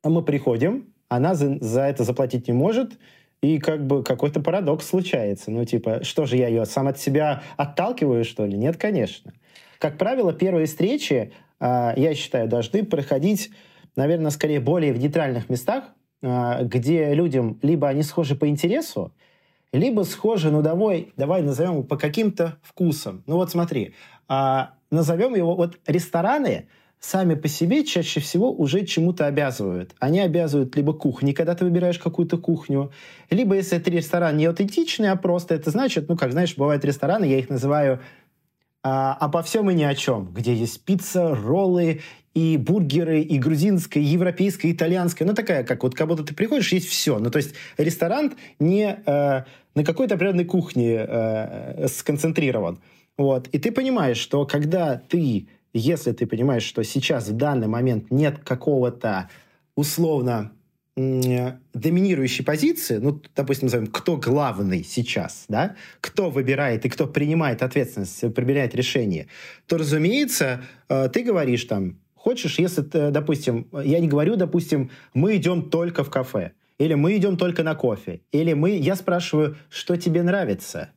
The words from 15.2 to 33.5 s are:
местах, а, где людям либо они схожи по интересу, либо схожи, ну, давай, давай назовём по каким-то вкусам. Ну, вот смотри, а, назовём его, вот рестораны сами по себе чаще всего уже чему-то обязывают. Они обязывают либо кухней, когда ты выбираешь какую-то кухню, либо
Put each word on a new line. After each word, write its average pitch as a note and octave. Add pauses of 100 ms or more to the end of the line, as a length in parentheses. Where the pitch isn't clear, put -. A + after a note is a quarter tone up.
местах, G3+ (380)
а, B2
где C#3+
людям C3+
либо D3
они C#3+
схожи D3
по D3
интересу, D#3+ (600)
либо G#3
схожи, F3
ну, D3+
давай, F3
давай E3
назовём C#3+
по C#3+
каким-то E3+
вкусам. B2+
Ну, D#3
вот F3+
смотри, E3+ (340)
а, C3+ (160)
назовём E3+
его, F3
вот F3
рестораны F3 (340)
сами F3+
по D3+
себе A3
чаще E3+
всего G#3
уже E3+
чему-то E3
обязывают. A2+
Они D3+
обязывают D3+
либо D3
кухней, C#3
когда E3
ты F3+
выбираешь F3
какую-то E3+
кухню, C#3+ (400)
либо G3